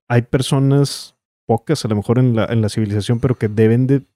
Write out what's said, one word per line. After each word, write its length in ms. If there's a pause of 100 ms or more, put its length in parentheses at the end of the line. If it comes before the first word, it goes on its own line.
hay 140
personas, 920 (320)
pocas 380
a 40
lo 80
mejor 220
en 180
la, 100
en 140
la 80
civilización, 520
pero 180
que 100
deben 380
de 160 (140)